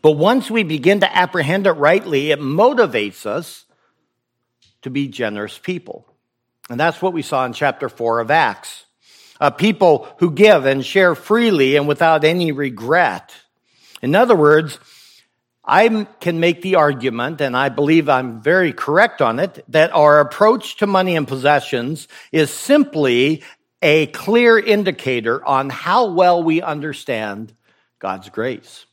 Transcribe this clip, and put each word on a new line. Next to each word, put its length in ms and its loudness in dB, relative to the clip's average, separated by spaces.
But 160 4
once 340 0
we 120 0
begin 360 0
to 180 0
apprehend 480 -2
it 60 2
rightly, 600 0
it 100 -2
motivates 840 0
us 380 -10
to 80 -12
be 180 -4
generous 500 -8
people. 480 -12
And 80 -10
that's 240 -2
what 120 -2
we 80 -6
saw 240 -4
in 80 -8
chapter 340 -4
four 320 -4
of 100 -6
Acts. 540 -2
A 120 2
people 680 2
who 120 2
give 360 4
and 200 0
share 300 2
freely 600 2
and 100 0
without 380 2
any 260 0
regret. 840 -2
In 120 -2
other 220 4
words, 420 2
I 360 2
can 200 -4
make 240 0
the 120 -2
argument, 680 -2
and 140 -4
I 140 0
believe 400 0
I'm 320 -2
very 320 0
correct 480 0
on 180 0
it, 280 -6
that 260 2
our 260 6
approach 580 0
to 100 -2
money 280 0
and 120 -2
possessions 800 -2
is 180 0
simply 960 0
a 280 2
clear 500 2
indicator 880 -2
on 240 -2
how 420 -2
well 300 2
we 220 -2
understand 920 -8
God's 300 -10
grace. 640 -10